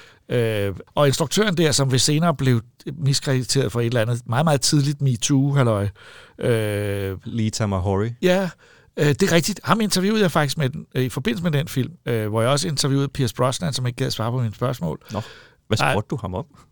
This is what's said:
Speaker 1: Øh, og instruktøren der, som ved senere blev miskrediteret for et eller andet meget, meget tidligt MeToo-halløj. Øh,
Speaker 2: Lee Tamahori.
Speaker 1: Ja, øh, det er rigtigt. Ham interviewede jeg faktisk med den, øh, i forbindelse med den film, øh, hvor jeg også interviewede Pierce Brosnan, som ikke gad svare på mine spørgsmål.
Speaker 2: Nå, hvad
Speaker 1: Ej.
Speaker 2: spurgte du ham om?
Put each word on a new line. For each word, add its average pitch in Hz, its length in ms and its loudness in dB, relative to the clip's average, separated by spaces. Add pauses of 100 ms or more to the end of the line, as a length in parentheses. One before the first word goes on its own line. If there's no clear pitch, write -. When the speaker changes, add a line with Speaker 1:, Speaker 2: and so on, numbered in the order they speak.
(300)
Speaker 1:
Øh, 110 460 0 (200)
og 147 120 4
instruktøren 165 500 2
der, 156 140 4
som 131 200 2
ved 127 80 4
senere 156 360 2
blev 127 260 2 (320)
miskrediteret 135 800 0
for 120 100 -2
et 117 40 0
eller 117 160 0
andet 117 240 0
meget, 127 200 0
meget 147 160 2
tidligt 143 400 2
MeToo-halløj. 135 840 2 (520)
Øh, 101 840 -2
Speaker 2:
Lee 110 260 -2
Tamahori. 101 640 0 (100)
Speaker 1:
Ja, 185 280 2 (480)
øh, 151 100 2
det 147 160 2
er 180 80 2
rigtigt. 175 320 0
Ham 214 180 2
interviewede 208 400 2
jeg 180 100 2
faktisk 147 260 0
med 135 120 0
den, 151 160 -12 (100)
øh, 127 80 0
i 127 60 -2
forbindelse 180 340 -4
med 175 80 0
den 143 160 0
film, - 240 -4 (140)
øh, 110 220 -2
hvor 110 140 0
jeg 117 100 2
også 147 160 0
interviewede 139 400 0
Pierce 131 280 -2
Brosnan, 131 380 -2
som 127 140 -4
ikke 120 100 -6
gad 131 140 -2
svare 117 200 -4
på 127 100 -2
mine 110 140 -2
spørgsmål. 139 460 -4 (100)
Speaker 2:
Nå, 101 100 -6 (460)
hvad 107 120 0
Speaker 1:
Ej. 139 140 2
Speaker 2:
spurgte - 160 -2
du 156 120 -6
ham 92 120 -6
om? 92 120 -6 (260)